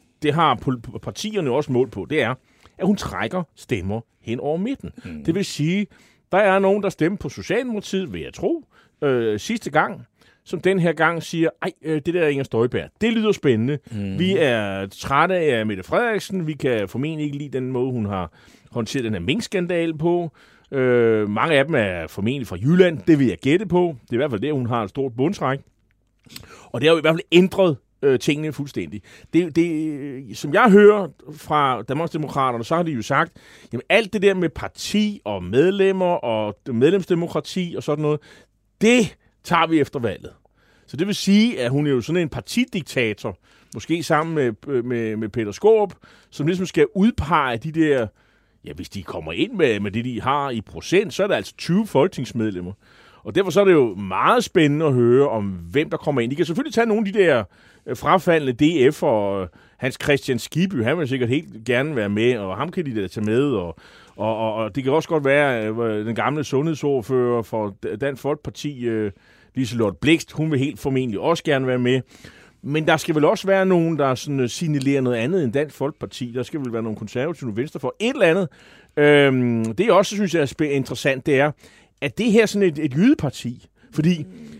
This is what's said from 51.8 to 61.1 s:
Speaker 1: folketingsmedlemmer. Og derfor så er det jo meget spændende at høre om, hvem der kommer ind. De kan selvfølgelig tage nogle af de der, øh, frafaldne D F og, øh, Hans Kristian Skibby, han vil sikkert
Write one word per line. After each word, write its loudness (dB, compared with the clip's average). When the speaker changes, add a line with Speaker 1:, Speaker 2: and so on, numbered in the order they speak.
Speaker 1:
folketingsmedlemmer. -2
Og -10
derfor 0
så 4
er 4
det 8
jo 4
meget 2
spændende 2
at 2
høre 6
om, -2
hvem -4
der -6
kommer -2
ind. -2
De -4
kan 0
selvfølgelig -6
tage 2
nogle 0
af -6
de 2
der, 4
øh, -8
frafaldne 2
D 4
F -6
og, 0
øh, -4
Hans -6
Kristian 0
Skibby, -4
han 0
vil -2
sikkert -2